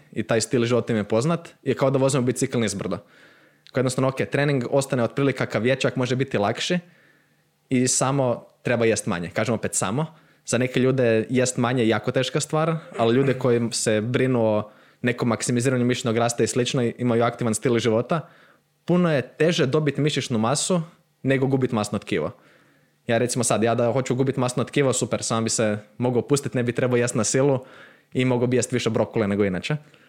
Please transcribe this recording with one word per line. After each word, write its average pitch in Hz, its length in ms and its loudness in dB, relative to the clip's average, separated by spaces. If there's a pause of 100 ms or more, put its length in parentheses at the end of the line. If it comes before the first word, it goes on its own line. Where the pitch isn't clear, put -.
(120)
i 113 120 -4
taj 117 180 0
stil 117 240 0
života 120 280 0
im 110 40 0
je 104 60 0
poznat, 151 460 0 (140)
je 135 100 0
kao 135 160 2
da 135 100 2
vozimo 135 240 2
bicikl 123 360 -2
niz 104 140 0
brdo. 92 240 -6 (720)
Kao - 80 -2
jednostavno, 131 280 0
ok, 131 80 -2 (160)
trening 139 380 0
ostane 135 340 0
otprilike 131 340 0
kakav 117 280 -2
je, 131 100 2
čak 131 200 -2
može 127 200 -2
biti 131 220 -2
lakši 113 420 0 (880)
i 127 180 2
samo 131 580 0 (180)
treba 117 220 2
jest 107 200 2
manje. 87 240 -4
Kažem 113 260 0
opet 95 200 -6
samo. 110 300 -2 (400)
Za 120 120 0
neke 127 220 0
ljude 123 500 2
jest 123 280 0
manje 123 300 0
jako 110 240 0
teška 135 280 -2
stvar, 160 360 -2 (220)
ali 117 180 2
ljude 135 180 2
koji 120 380 0
se 107 300 0
brinu 123 440 0
o 107 260 0 (300)
nekom 120 260 -2
maksimiziranju 123 580 0
mišićnog 123 320 -2
rasta 117 260 0
i 107 40 2
slično, 123 500 -2
imaju 117 260 2
aktivan 117 300 -2
stil 120 260 0
života, 117 480 0 (580)
puno 175 280 2
je 131 80 2
teže 156 440 0
dobiti 143 360 0
mišićnu 139 380 -2
masu 151 420 0 (420)
nego 131 240 2
gubit 127 240 0
masno 104 280 -2
tkivo. 82 320 -4 (760)
Ja 117 100 2
recimo 123 260 0
sad, 110 200 0
ja 117 120 2
da 120 160 2
hoću 127 240 -2
gubit 131 220 0
masno 123 260 -2
tkivo, 135 300 2
super, 110 300 -4
samo 113 180 -2
bi 113 80 -2
se 107 280 0 (200)
mogao 123 240 0
pustit, 139 320 -2
ne 123 100 0
bi 120 80 0
trebao 123 260 0
jest 120 180 0
na 113 80 0
silu 135 360 2 (540)
i 127 120 0
mogao 123 220 2
bi 123 100 2
jest 120 140 -2
više 120 180 0
brokule 110 380 0
nego 101 180 2
inače. 92 320 -2 (300)